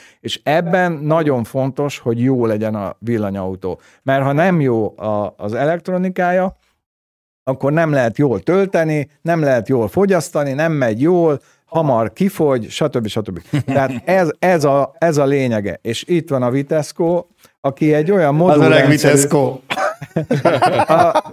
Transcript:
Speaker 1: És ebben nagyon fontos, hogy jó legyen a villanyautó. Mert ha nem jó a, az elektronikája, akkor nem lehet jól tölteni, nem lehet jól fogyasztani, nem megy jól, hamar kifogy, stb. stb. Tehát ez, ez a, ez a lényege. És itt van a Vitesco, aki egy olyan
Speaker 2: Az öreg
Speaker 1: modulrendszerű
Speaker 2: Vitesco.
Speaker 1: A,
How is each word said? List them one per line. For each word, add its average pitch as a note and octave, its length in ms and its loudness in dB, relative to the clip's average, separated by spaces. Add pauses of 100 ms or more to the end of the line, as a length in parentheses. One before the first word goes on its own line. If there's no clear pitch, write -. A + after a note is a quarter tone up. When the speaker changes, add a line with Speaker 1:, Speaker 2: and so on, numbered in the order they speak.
(200)
Speaker 1:
És - 240 -10
ebben F3 480 0
nagyon D3 520 0
fontos, C3+ 560 -4
hogy A#2 220 -2
jó B2+ 240 2
legyen G#2+ 300 -2
a G2+ 240 -8
villanyautó. G2 800 -6 (240)
Mert C3+ 200 0
ha C#3 80 0
nem E3 300 2
jó A2+ 380 -2
a, G#2 380 -4
az G#2 160 -8
elektronikája, F3+ 1040 -2 (880)
akkor C3+ 280 -2
nem D#3+ 200 0
lehet B2 260 0
jól B2+ 240 0
tölteni, E3 680 0 (120)
nem E3 200 -2
lehet C3 260 0
jól A#2+ 200 0
fogyasztani, E3 640 0
nem D#3+ 180 -2
megy B2 300 0
jól, E3 400 2 (240)
hamar C3 480 0
kifogy, C#3+ 560 0
stb. C3 380 -2
stb. G2 340 -8 (240)
Tehát C3+ 400 -2
ez, F3+ 240 2 (100)
ez F3 240 2
a, C#3 340 2
ez E3 200 0
a C#3+ 80 2
lényege. A#2+ 560 0
És A2+ 260 -6
itt E3 220 -2
van C3 140 -2
a B2 80 0
Vitesco, D#3+ 720 -2 (360)
aki D3+ 320 0
egy D3+ 180 0
olyan D#3 300 2
Speaker 2:
Az F3 140 4
öreg D3 40 4
Speaker 1:
modulrendszerű D3+ 540 6
Speaker 2:
Vitesco. C#3 460 2 (1300)
Speaker 1:
A, E4 460 2